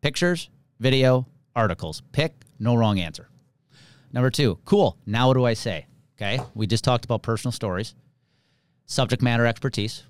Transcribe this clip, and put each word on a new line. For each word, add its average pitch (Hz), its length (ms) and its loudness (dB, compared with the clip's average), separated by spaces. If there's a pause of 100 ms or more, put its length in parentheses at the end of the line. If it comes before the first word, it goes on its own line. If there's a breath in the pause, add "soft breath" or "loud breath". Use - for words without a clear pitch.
Pictures, 175 500 -2 (280)
video, 127 460 4 (300)
articles. 90 560 -2
Pick, 160 240 -2 (240)
no 120 160 2
wrong 107 240 2
answer. 82 280 -8 (840 soft breath)
Number 127 180 0
two, 123 360 0
cool, 190 320 2 (100)
now 117 220 2
what 131 40 4
do 127 120 4
I 120 80 2
say? 98 340 -6 (280)
Okay, 107 240 -4 (140)
we 107 140 -4
just 113 160 0
talked 123 220 0
about 113 180 -4
personal 117 280 -4
stories. 101 440 -6 (880)
Subject - 380 -2
matter 117 240 2
expertise. 110 640 -4